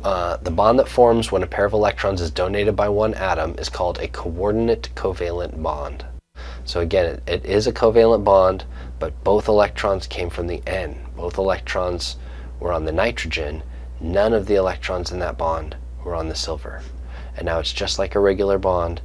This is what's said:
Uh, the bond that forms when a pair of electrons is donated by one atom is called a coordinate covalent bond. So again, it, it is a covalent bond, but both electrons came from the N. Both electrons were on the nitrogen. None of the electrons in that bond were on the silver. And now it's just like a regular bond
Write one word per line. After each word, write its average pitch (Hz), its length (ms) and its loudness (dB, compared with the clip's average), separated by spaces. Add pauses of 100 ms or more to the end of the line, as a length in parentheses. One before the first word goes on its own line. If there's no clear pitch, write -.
Uh, 90 340 0
the 87 140 -4
bond 107 260 6
that 139 100 6
forms 117 440 6
when 95 100 2
a 90 60 -2
pair - 180 2
of 101 80 2
electrons 101 480 2
is 82 80 -2
donated 101 460 0
by 104 120 2
one 104 280 2
atom 85 420 -2
is - 120 -6
called 87 280 -2
a - 100 -6
coordinate 107 840 -2
covalent 87 720 -4
bond. 76 420 -6 (580)
So - 160 -4
again, 87 260 2
it, 80 220 -4
it 87 180 -4
is 104 200 2
a 120 80 0
covalent 113 500 6
bond, 95 420 6 (340)
but - 240 -6
both 104 240 4
electrons 104 580 2
came 87 240 -6
from 87 160 -6
the 87 220 -6
N. 87 480 -6
Both 87 240 -6
electrons 90 800 -2 (420)
were 87 120 -2
on 80 140 -2
the 80 60 -2
nitrogen. 82 720 -2 (360)
None 98 340 2
of 104 120 2
the 104 100 2
electrons 92 560 0
in 92 80 -6
that 87 200 -6
bond 80 360 -4 (280)
were 87 100 -6
on 80 160 -4
the 78 60 -6
silver. - 480 -8 (520)
And 85 120 -6
now 82 100 0
it's 82 160 -2
just - 240 -4
like 98 160 0
a 101 60 2
regular 98 400 4
bond 87 460 0